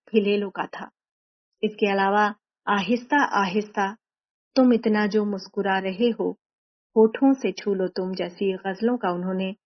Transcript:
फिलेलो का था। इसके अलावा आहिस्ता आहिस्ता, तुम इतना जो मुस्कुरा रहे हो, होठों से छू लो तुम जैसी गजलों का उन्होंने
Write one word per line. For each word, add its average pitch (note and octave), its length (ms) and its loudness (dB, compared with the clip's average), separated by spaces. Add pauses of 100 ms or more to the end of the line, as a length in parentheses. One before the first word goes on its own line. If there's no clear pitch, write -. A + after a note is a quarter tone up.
फिलेलो G3+ 420 0
का E3+ 160 -6
था। - 240 -16 (720)
इसके G#3 280 -2
अलावा G3+ 440 2 (340)
आहिस्ता A#3 560 0
आहिस्ता, G3+ 720 -2 (600)
तुम B3+ 160 6
इतना G#3+ 340 2
जो G#3 180 0
मुस्कुरा G3 540 -4
रहे F#3+ 320 0
हो, F3+ 280 -4 (580)
होठों A3+ 380 4
से B3 180 -2
छू G3+ 220 -4
लो F#3 140 0
तुम F#3 260 -4
जैसी F3+ 380 -2
गजलों G3 440 -2
का G#3 140 -2
उन्होंने F#3 440 -4 (120)